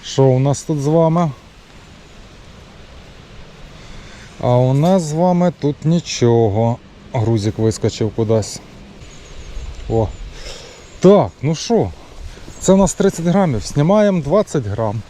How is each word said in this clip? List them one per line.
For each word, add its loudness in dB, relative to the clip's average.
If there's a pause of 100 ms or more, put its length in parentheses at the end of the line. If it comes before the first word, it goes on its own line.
Що 2
у 4
нас 0
тут -4
з -4
вами? 2 (3000)
А 0
у 4
нас 4
з -6
вами 2
тут -4
нічого. 2 (360)
Грузик 0
вискочив 0
кудись. 0 (1300)
О! 0 (920)
Так, 6 (120)
ну 0
що? -2 (720)
Це 2
у 6
нас 2
тридцять 0
грамів. 2
Знімаємо 2
двадцять -2
грам. -4